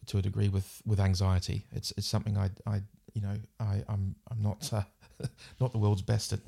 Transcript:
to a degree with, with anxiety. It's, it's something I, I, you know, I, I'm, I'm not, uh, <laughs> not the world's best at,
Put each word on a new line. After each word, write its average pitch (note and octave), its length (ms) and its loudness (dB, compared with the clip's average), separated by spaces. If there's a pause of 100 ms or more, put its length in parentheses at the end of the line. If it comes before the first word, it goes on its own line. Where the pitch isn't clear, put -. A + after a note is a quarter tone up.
to G2+ 120 0
a - 20 2
degree G2+ 260 2
with, F#2+ 380 -2
with G#2 160 2
anxiety. F#2+ 720 2
It's, - 240 -6
it's G2 100 -2
something G#2 300 0
I, G2 120 0 (160)
I, G#2 160 -2 (320)
you A2 80 -2
know, G2+ 140 -4 (240)
I, G2+ 300 -2
I'm, G2 260 -2 (160)
I'm A2+ 100 -4
not, G#2 300 -2
uh, G#2 120 0 (360)
<laughs> - 400 -12
not B2+ 140 2
the A2+ 40 0
world's G#2 240 4
best - 320 0
at, G2 140 -2